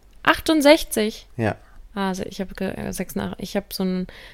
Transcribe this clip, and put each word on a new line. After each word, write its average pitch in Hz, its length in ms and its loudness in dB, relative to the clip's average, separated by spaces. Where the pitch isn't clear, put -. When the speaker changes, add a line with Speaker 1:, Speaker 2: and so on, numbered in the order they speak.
Speaker 1:
Achtundsechzig? 285 1040 4
Speaker 2:
Ja. 113 180 2
Speaker 1:
Ah, 196 140 0
also 185 140 -4
ich - 160 -10
hab 190 160 -8
ge-, - 180 -4
äh, - 180 -6
sechsundachtzig, - 500 -6
ich - 140 -10
hab - 180 -4
so - 100 -6
einen 185 220 -2